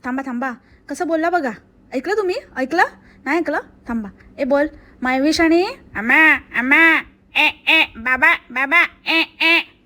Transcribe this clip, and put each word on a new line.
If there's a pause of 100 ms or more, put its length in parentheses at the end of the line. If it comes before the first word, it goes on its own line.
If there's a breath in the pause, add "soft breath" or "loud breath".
थांबा,
थांबा, (380 soft breath)
कसं
बोलला
बघा. (440)
ऐकलं
तुम्ही? (220)
ऐकलं? (420 soft breath)
नाही
ऐकलं? (280)
थांबा. (280 soft breath)
ए,
बोल. (340 loud breath)
मायविष
आणि (280)
आम्हा, (200)
आम्हा. (400)
ए,
ए, (120)
बाबा, (180)
बाबा. (280)
ए,
ए. (260)